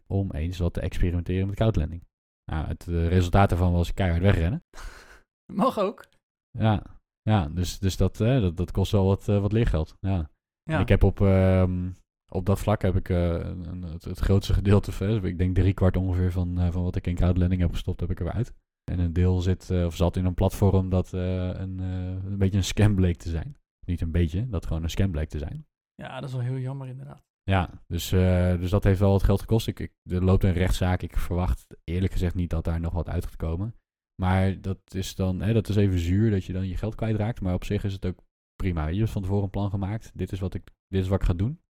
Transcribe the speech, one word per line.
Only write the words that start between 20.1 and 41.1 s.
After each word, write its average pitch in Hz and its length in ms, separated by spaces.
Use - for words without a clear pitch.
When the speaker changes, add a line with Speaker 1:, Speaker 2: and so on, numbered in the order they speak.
Speaker 1:
in 92 100
een 90 80
platform 95 560
dat, 92 240
eh, 92 400
een, 92 260
eh, 92 500
een 101 80
beetje 98 200
een 90 60
scam 104 320
bleek 90 220
te - 120
zijn. 82 280
Niet 85 160
een 82 100
beetje, 87 380
dat 90 160
gewoon 80 180
een 82 60
scam 98 220
bleek 76 180
te 78 80
zijn. 151 300
Speaker 2:
Ja, 131 240
dat 139 100
is 127 60
wel 123 80
heel 131 140
jammer 131 300
inderdaad. 135 380
Speaker 1:
Ja, 95 440
dus, 85 240
eh, 90 480
dus 90 100
dat 101 140
heeft 98 160
wel 98 120
wat 98 120
geld 101 160
gekost. - 280
Ik, 98 120
ik, - 140
er 90 140
loopt 92 200
een 95 100
rechtszaak. 90 480
Ik - 160
verwacht - 640
eerlijk 90 300
gezegd 90 220
niet 87 140
dat 82 140
daar 82 160
nog 82 140
wat 80 160
uit 82 160
gaat - 100
komen. 85 400
Maar 95 400
dat 92 180
is 92 220
dan, 92 260
hè, 104 120
dat 107 160
is 98 60
even 98 240
zuur 95 320
dat 95 140
je - 80
dan 95 140
je 87 100
geld 107 180
kwijtraakt. 110 460
Maar 92 120
op 92 100
zich 101 200
is 98 100
het 95 120
ook 90 180
prima. 85 320
Je 90 120
hebt 110 120
van 104 100
tevoren 98 220
een 95 60
plan 98 200
gemaakt. 101 480
Dit 92 140
is 92 80
wat 92 140
ik, - 180
dit 95 160
is 92 40
wat 95 140